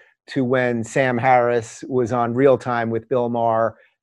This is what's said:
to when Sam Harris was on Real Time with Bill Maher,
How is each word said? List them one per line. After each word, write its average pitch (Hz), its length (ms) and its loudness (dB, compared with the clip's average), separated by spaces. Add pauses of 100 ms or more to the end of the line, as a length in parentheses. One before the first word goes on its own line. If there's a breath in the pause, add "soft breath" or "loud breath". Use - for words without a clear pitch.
(300 soft breath)
to 139 140 -2
when 123 400 0
Sam 127 340 0
Harris 120 720 2
was 123 240 -2
on 120 220 -2
Real 131 240 4
Time 117 320 -4
with 113 180 -6
Bill 120 220 -2
Maher, 113 460 0 (280 soft breath)